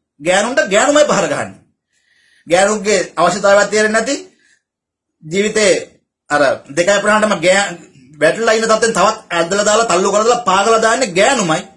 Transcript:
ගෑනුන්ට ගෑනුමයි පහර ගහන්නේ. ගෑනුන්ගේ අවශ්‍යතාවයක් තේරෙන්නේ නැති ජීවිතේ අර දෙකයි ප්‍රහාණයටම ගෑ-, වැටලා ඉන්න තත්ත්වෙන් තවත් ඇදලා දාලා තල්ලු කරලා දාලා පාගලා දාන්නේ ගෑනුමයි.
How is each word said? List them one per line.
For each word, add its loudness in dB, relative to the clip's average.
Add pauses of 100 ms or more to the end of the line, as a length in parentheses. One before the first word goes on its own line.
(200)
ගෑනුන්ට -2
ගෑනුමයි 2
පහර -2
ගහන්නේ. -8 (840)
ගෑනුන්ගේ 0 (140)
අවශ්‍යතාවයක් 2
තේරෙන්නේ 0
නැති -2 (1080)
ජීවිතේ 0 (580)
අර 2 (260)
දෙකයි 0
ප්‍රහාණයටම 0
ගෑ-, 0 (400)
වැටලා 0
ඉන්න -2
තත්ත්වෙන් 0
තවත් 0 (100)
ඇදලා -2
දාලා 0
තල්ලු 0
කරලා 0
දාලා 0
පාගලා 2
දාන්නේ 0
ගෑනුමයි. 0 (160)